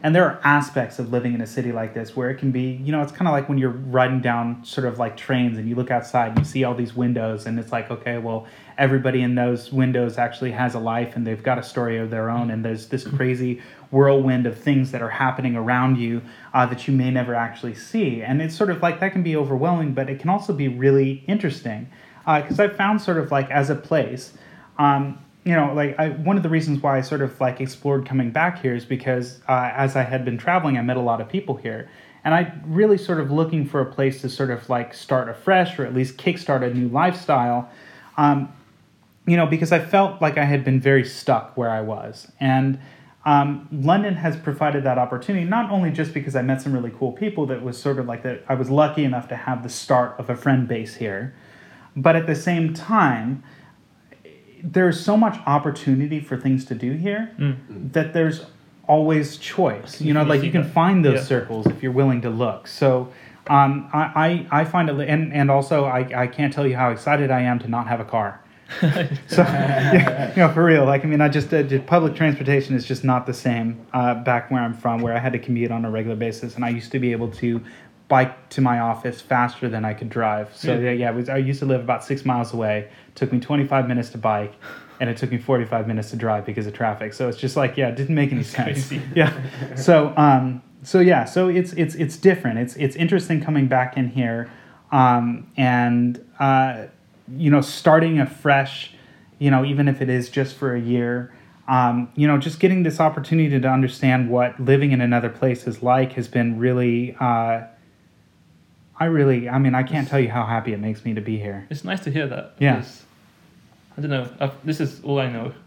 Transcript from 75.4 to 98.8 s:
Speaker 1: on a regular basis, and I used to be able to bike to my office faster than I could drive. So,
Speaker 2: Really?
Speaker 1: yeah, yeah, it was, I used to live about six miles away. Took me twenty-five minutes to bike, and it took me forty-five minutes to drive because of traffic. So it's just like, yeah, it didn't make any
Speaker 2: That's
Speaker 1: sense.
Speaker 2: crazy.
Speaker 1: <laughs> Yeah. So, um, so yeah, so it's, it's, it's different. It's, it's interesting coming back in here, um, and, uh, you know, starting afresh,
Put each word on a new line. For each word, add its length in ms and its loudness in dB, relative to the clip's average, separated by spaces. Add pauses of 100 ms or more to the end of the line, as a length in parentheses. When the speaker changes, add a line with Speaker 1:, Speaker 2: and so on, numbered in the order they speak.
Speaker 1:
on 140 -4
a 60 -4
regular 260 -4
basis, 380 -6
and 100 -4
I 40 -2
used 240 -6
to 60 -2
be 120 0
able 220 -4
to 280 -2 (480)
bike 400 2
to 120 -2
my 180 2
office 420 -4
faster 480 0
than 160 -4
I 80 -4
could 160 -10
drive. 460 -2
So, 180 -2
Speaker 2:
Really? 120 -2
Speaker 1:
yeah, 60 0
yeah, 200 -2
it 40 -4
was, 140 -6
I 80 -2
used 220 0
to 60 -4
live 160 2
about 240 -4
six 200 -4
miles 280 0
away. 340 -2 (280)
Took 180 -2
me 60 2
twenty-five 480 0
minutes 220 -2
to 80 -14
bike, 360 -2 (460)
and 100 -2
it 80 -6
took 140 -4
me 60 -2
forty-five 500 -2
minutes 240 -4
to 60 -10
drive 280 -2
because 220 -6
of 60 -10
traffic. 400 -4
So 160 -4
it's 80 -6
just 200 -4
like, 200 0
yeah, 120 0
it 60 -6
didn't 200 -2
make 160 2
any 120 -2
Speaker 2:
That's 120 -8
Speaker 1:
sense. 340 -4
Speaker 2:
crazy. 180 -8
Speaker 1:
<laughs> 80 -6
Yeah. 160 4 (440)
So, 420 6
um, 440 4 (220)
so 160 2
yeah, 260 6
so 240 0
it's, 240 0
it's, 220 -2
it's 220 -4
different. 420 4
It's, 160 -4
it's 200 -2
interesting 460 0
coming 260 2
back 300 0
in 120 0
here, 400 -4 (420)
um, 560 2 (100)
and, 640 2 (160)
uh, 440 2 (520)
you 160 2
know, 80 6
starting 640 4
afresh, 720 0 (460)